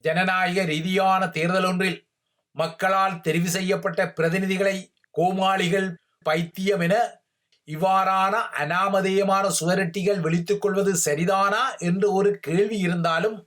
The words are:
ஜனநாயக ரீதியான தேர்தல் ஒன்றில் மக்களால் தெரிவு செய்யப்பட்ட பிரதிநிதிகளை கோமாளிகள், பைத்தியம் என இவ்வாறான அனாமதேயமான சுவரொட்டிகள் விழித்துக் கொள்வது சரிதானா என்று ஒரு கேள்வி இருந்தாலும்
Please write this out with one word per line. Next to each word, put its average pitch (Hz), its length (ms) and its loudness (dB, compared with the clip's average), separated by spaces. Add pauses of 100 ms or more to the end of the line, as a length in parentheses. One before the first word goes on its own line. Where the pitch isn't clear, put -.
ஜனநாயக 185 600 0
ரீதியான 185 640 2
தேர்தல் 175 360 0
ஒன்றில் 185 340 0 (580)
மக்களால் 185 640 0
தெரிவு 170 260 0
செய்யப்பட்ட 185 640 -2
பிரதிநிதிகளை 190 640 0 (380)
கோமாளிகள், 190 720 0 (340)
பைத்தியம் 170 580 -2
என 170 160 2 (720)
இவ்வாறான 190 640 2 (220)
அனாமதேயமான 190 920 0
சுவரொட்டிகள் 185 720 0
விழித்துக் 170 400 0
கொள்வது 196 320 0 (120)
சரிதானா 196 600 0 (140)
என்று 190 340 0
ஒரு 196 260 2
கேள்வி 208 400 0
இருந்தாலும் 175 580 0 (100)